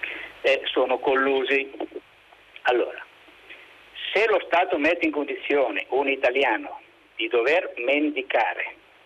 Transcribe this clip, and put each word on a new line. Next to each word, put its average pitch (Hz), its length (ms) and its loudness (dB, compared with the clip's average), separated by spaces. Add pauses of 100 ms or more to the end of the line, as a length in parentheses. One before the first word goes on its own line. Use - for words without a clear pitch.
(420)
eh, 135 240 2
sono 127 320 2
collusi. 135 760 2 (920)
Allora, - 420 0 (1080)
se 214 140 2
lo 196 180 4
Stato 180 320 2
mette 165 280 2
in 156 60 0
condizione 135 760 -2
un 139 200 2
italiano 123 720 0 (340)
di 113 140 -4
dover 135 480 2
mendicare, 135 1000 -2 (300)